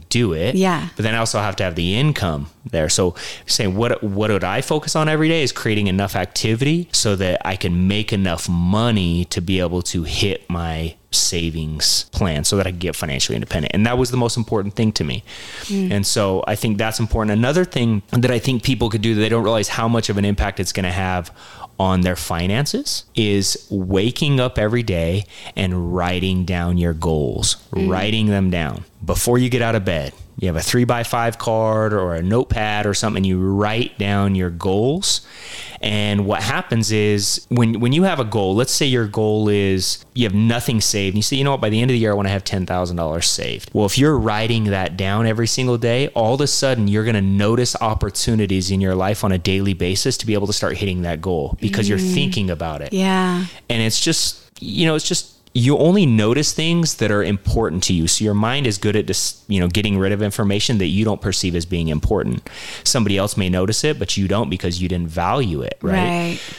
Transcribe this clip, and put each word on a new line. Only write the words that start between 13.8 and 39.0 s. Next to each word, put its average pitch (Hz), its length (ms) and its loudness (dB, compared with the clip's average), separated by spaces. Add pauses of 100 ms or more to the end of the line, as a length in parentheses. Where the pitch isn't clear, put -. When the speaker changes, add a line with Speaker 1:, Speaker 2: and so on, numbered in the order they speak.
Speaker 1:
that 123 120 2
was 127 120 0
the 127 60 -2
most 120 200 0
important 104 380 -2
thing 110 180 2
to - 120 -2
me. 69 180 -6 (420)
Speaker 2:
Mm. 196 280 -2
Speaker 1:
And 101 140 0
so 95 400 0
I 107 100 0
think 107 220 -2
that's 110 220 -2
important. 107 320 0
Another 135 320 2
thing 117 460 0
that 123 200 2
I 120 80 2
think 123 240 -2
people 117 280 0
could 110 120 -2
do 113 120 2
that 104 60 2
they 107 80 2
don't 113 160 2
realize 107 240 2
how 113 200 -2
much 117 200 0
of 101 100 0
an 101 60 2
impact 104 360 0
it's 90 120 -4
gonna 92 200 -2
have 92 380 -2 (480)
on 95 240 4
their 90 140 2
finances 107 880 -2 (120)
is 202 540 0
waking 101 680 0
up 123 200 0
every 113 240 0
day 92 420 0 (320)
and 90 380 -2
writing 90 500 0
down 87 340 0
your 85 160 2
goals, 78 600 -2 (160)
Speaker 2:
Mm. 95 180 0
Speaker 1:
writing 107 360 0
them 98 240 2
down 82 340 -2 (200)
before 120 340 2
you 127 100 2
get 120 140 0
out 113 120 0
of 104 100 0
bed. 78 280 -2 (280)
You 92 80 0
have 80 80 0
a 82 60 -2
three-by-five 120 760 0
card 110 540 0
or 92 240 0
a 82 60 -2
notepad 107 640 0
or 101 80 2
something, 101 280 0
you 95 180 2
write 104 580 0
down 101 360 0
your 92 160 0
goals. 104 720 0 (600)
And 104 460 0
what 95 160 0
happens 113 480 -2
is 104 600 0
when, 117 280 2
when 120 140 2
you 165 100 4
have 180 160 2
a 127 60 0
goal, 101 320 0
let's 127 160 2
say - 140 0
your 120 200 2